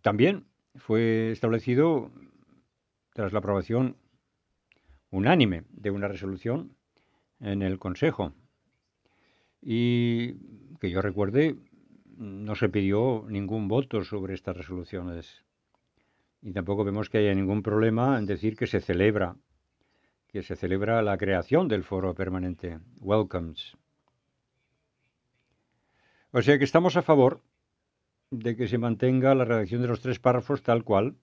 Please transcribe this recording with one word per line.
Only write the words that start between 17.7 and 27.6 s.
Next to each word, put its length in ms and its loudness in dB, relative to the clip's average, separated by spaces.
en 80 -2
decir 300 -4
que 100 -4
se 140 0
celebra, 560 0
que 160 -8
se 140 -8
celebra 460 0
la 140 0
creación 520 0
del 160 -2
foro 280 -4
permanente, 680 -6
welcomes. 760 -4
O 100 2
sea 160 6
que 60 4
estamos 320 2
a 60 2
favor 380 6